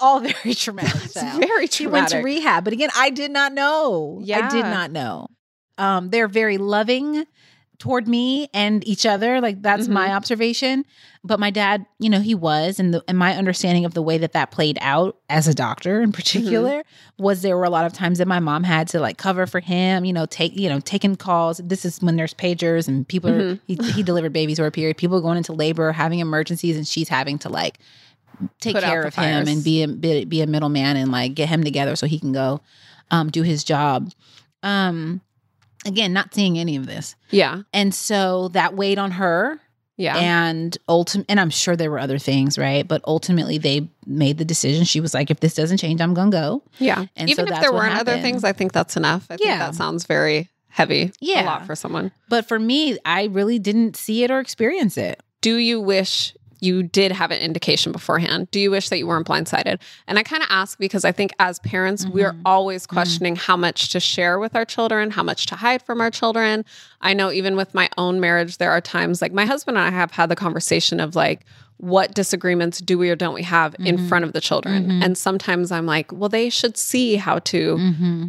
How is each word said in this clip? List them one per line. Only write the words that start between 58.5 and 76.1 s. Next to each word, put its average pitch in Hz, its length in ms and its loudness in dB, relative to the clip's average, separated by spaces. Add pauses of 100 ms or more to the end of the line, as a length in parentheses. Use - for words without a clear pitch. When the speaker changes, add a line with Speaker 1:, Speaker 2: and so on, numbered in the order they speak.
Speaker 2:
Do 202 100 -2
you 196 100 2
wish 196 200 -2
that 185 80 -2
you 160 80 -4
weren't 165 200 0
blindsided? 165 520 -2 (280)
And 202 120 0
I 220 40 4
kinda 311 280 -4
ask 196 280 0
because 196 280 -2
I 170 60 4
think 202 260 -2
as 180 220 2
parents, 190 440 -2
we're 190 280 0
Speaker 1:
Mm-hmm. 165 120 -14
Speaker 2:
always 190 380 2
Speaker 1:
Mm-hmm. - 140 -8
Speaker 2:
questioning 175 400 0
how 180 200 2
much 175 360 0
to 180 80 -2
share 175 380 2
with 220 160 -4
our 226 120 0
children, 220 440 0
how 175 120 -2
much - 240 -2
to - 100 -8
hide 247 260 2
from 233 200 -4
our 226 80 2
children. 220 560 0 (340)
I 190 140 2
know 190 180 2
even 190 240 0
with 190 160 -2
my 180 240 2
own 180 240 0
marriage, 170 380 2
there 175 140 2
are 175 100 2
times, 170 400 -2
like, 175 100 -2
my 202 140 2
husband 269 320 -2
and 175 80 2
I 175 40 0
have 180 200 0
had 170 180 2
the 170 80 0
conversation 170 640 0
of, 160 160 -4
like, 160 300 0 (320)
what 180 340 2
disagreements 175 720 0
do 180 160 2
we 175 100 2
or 170 80 2
don't 165 160 -2
we 156 100 -8
have 170 360 0
in 180 180 2
Speaker 1:
Mm-hmm. 180 120 -2
Speaker 2:
front 175 180 2
of 147 80 -8
the 156 80 -2
children? 190 400 0
Speaker 1:
Mm-hmm. 180 200 2
Speaker 2:
And 185 140 2
sometimes 185 560 -2
I'm 165 140 -2
like, 156 260 -2